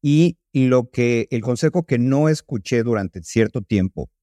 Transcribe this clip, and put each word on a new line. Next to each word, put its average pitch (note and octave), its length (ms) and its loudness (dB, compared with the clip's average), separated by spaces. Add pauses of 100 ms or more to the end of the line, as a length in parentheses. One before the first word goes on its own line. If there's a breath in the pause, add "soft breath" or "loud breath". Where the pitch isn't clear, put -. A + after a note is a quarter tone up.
Y D#3 360 2 (160)
lo B2+ 360 2
que, A#2+ 400 0
el A#2 120 -4
consejo D#3 440 -2
que B2 140 0
no C3+ 300 2
escuché B2 520 -2
durante G#2 420 -4
cierto A2 380 -2
tiempo F#2 480 -2 (120)